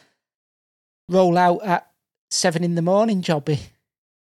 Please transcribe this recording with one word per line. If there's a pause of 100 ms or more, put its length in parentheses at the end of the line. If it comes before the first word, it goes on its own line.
(1080)
roll
out
at (440)
seven
in
the
morning
jobby, (640)